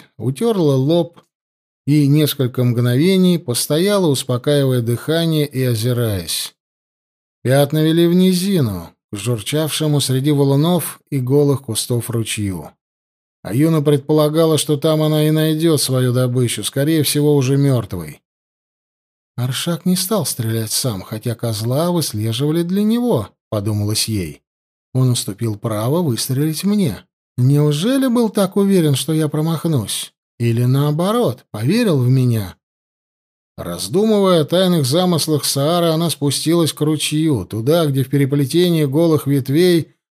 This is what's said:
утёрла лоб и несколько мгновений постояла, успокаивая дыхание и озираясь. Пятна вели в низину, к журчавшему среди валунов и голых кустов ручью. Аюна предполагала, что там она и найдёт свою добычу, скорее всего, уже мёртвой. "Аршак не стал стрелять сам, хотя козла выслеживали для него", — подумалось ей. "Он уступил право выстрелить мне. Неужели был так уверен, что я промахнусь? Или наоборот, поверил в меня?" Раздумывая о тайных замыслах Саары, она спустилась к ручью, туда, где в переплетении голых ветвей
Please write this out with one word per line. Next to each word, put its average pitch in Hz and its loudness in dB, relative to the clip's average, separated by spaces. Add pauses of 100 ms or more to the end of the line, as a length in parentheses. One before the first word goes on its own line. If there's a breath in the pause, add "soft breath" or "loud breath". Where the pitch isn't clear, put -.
(180)
утёрла 151 0
лоб 165 0 (680)
и 147 4
несколько 135 2
мгновений 143 2
постояла, 175 0
успокаивая 131 0
дыхание 156 -2
и 131 -6
озираясь. 113 -4 (880)
Пятна 139 0
вели 165 2
в 170 2
низину, 175 0 (200)
к 104 -8
журчавшему 143 -2
среди 131 0
валунов 143 0
и 143 -4
голых 139 2
кустов 117 -4
ручью. 104 -6 (720)
Аюна 156 2
предполагала, 151 2
что 151 -2
там 156 0
она 151 2
и 156 2
найдёт 156 0
свою 127 0
добычу, 123 -2
скорее 147 0
всего, 147 2
уже 135 2
мёртвой. 101 -2 (1120)
"Аршак 131 -4
не 180 2
стал 185 -2
стрелять 113 -4
сам, 104 -4
хотя 113 -8
козла 120 -2
выслеживали 143 -2
для 190 -2
него", — 220 0 (200)
подумалось 104 -2
ей. 92 -6 (500)
"Он 127 2
уступил 110 -4
право 117 -2
выстрелить 143 -2
мне. 190 -2 (340)
Неужели 151 2
был 233 2
так 196 0
уверен, 190 4
что 160 -2
я 156 0
промахнусь? 151 -2 (240)
Или 117 0
наоборот, 151 0
поверил 160 0
в 123 2
меня?" 120 0 (1040)
Раздумывая 175 0
о 139 0
тайных 175 2
замыслах 160 0
Саары, 170 0
она 160 0
спустилась 151 0
к - -12
ручью, 151 0
туда, 139 0
где 135 0
в 127 -6
переплетении 147 2
голых 151 2
ветвей 143 2 (240)